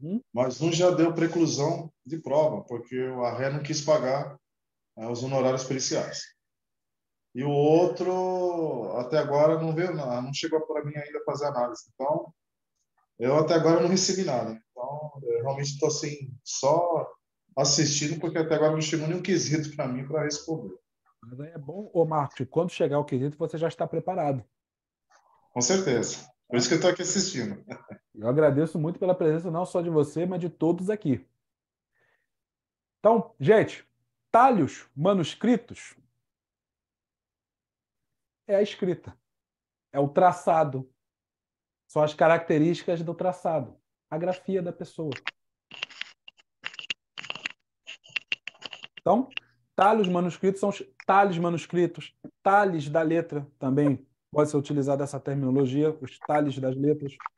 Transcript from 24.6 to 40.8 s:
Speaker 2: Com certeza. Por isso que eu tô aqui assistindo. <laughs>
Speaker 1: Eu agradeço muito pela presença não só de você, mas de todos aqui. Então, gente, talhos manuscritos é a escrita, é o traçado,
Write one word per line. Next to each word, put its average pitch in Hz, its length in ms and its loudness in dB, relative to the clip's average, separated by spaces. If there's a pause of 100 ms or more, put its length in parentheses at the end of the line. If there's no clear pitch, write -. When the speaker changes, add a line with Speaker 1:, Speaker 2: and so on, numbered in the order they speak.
Speaker 2:
Com 123 60 -2
certeza. 127 680 0 (200)
Por 120 80 0
isso 120 100 2
que 170 80 2
eu 160 60 2
tô 180 80 4
aqui 180 120 0
assistindo. 123 640 -4
<laughs> - 380 -18 (100)
Speaker 1:
Eu 107 160 -4
agradeço 151 500 2
muito 165 180 -4
pela 185 160 0
presença 165 380 0
não 170 140 -4
só 180 160 -2
de 170 80 -4
você, 156 360 0
mas 180 140 -4
de 170 100 -4
todos 170 400 -2
aqui. 190 380 -2 (1700)
Então, 220 380 2
gente, 180 480 4 (460)
talhos 226 640 4
manuscritos 190 1000 0 (2500)
é 196 80 2
a 196 60 6
escrita, - 560 -2 (760)
é 139 80 -2
o 143 80 4
traçado, 156 840 2 (1000)